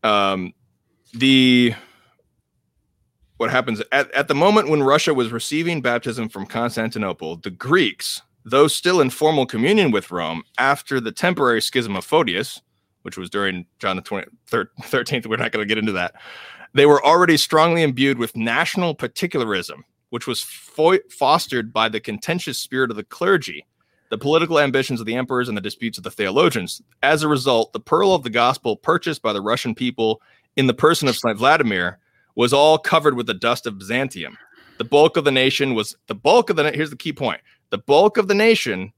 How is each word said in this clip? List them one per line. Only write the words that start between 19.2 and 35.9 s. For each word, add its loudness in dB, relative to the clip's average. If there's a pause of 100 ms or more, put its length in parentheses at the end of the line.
which -8
was -6
fo-, 0 (120)
fostered -2
by 0
the -6
contentious -6
spirit -4
of -8
the -10
clergy, -2 (440)
the -6
political 2
ambitions 0
of -2
the 0
emperors, -2
and -6
the -6
disputes -8
of -16
the -10
theologians. 0 (220)
As 2
a 0
result, 2
the -8
pearl 2
of -2
the -8
gospel 0
purchased -2
by -2
the -4
Russian -2
people -2 (320)
in 2
the 2
person 2
of 0
Saint -4
Vladimir 0 (380)
was 2
all 6
covered 0
with -4
the -4
dust -2
of -10
Byzantium. -8 (420)
The -6
bulk 4
of -2
the 2
nation 0
was, -4 (100)